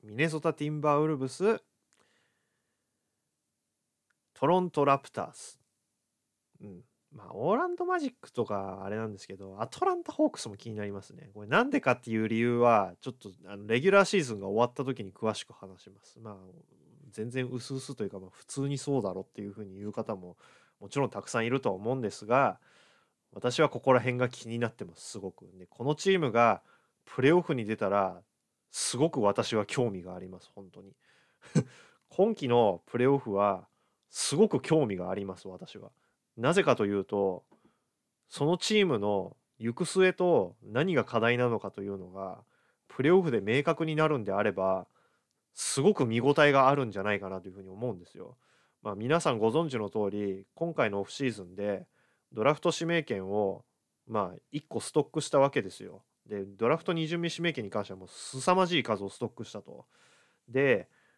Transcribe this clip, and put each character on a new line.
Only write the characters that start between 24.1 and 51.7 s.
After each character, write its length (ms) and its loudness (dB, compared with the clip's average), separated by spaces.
が 120 0
気 200 -12
に 120 -4
な 80 0
っ 40 -8
て 120 -12
ま 120 -18
す、 140 -18
す 80 -12
ご 140 -10
く。 260 -20
で、 80 -20
こ 160 -14
の 140 0
チ 160 2
ー 80 4
ム 100 0
が 320 4
プ 160 -10
レ 120 8
ー 40 8
オ 60 4
フ 120 -2
に 100 -4
出 120 -2
た 120 0
ら、 340 2
す 260 -4
ご 140 2
く 100 -2
私 360 2
は 100 0
興 240 0
味 120 -8
が 120 -12
あ 60 -12
り 80 -14
ま 120 -16
す、 140 -20
本 160 -20
当 120 -20
に。 120 -20
<laughs> 280 -2
今 280 2
季 100 -6
の 400 4
プ 100 -8
レ 120 4
ー 40 6
オ 60 4
フ 160 -4
は、 320 2
す 280 -4
ご 120 6
く 120 0
興 260 2
味 100 -4
が 140 -6
あ 40 -2
り 100 -6
ま 120 -10
す、 120 -16
私 300 -16
は。 120 -20
な 160 2
ぜ 100 4
か 140 4
と 100 2
い 80 0
う 100 0
と、 400 -2
そ 160 -4
の 120 2
チ 200 0
ー 100 6
ム 140 2
の 360 -2
行 160 -4
く 100 -4
末 280 4
と 500 2
何 320 -2
が 100 4
課 140 -2
題 180 2
な 120 2
の 100 -2
か 140 -10
と 100 -12
い 60 -8
う 100 -6
の 140 -14
が、 320 -12
プ 160 -6
レ 80 6
ー 60 8
オ 40 8
フ 120 0
で 80 2
明 240 2
確 200 0
に 120 -2
な 100 4
る 120 2
ん 60 -6
で 80 -4
あ 80 2
れ 120 2
ば、 340 0
す 280 -4
ご 100 6
く 140 2
見 140 0
応 180 4
え 140 8
が 160 8
あ 60 6
る 120 0
ん 60 -8
じ 80 -8
ゃ 20 -4
な 120 2
い 60 -2
か 80 -8
な 120 -6
と 80 -16
い 20 -16
う 40 -16
ふ 40 -18
う 40 -16
に 60 -18
思 220 -6
う 40 -6
ん 40 -14
で 80 -20
す 100 -20
よ。 200 -18
ま 100 -6
あ、 20 -4
皆 240 0
さ 140 2
ん 60 -2
ご 120 4
存 180 0
知 100 -4
の 120 -4
通 200 0
り、 440 -6
今 200 -4
回 160 2
の 100 -4
オ 40 -4
フ 60 -18
シ 180 -4
ー 40 -4
ズ 100 -10
ン 140 -18
で、 320 -4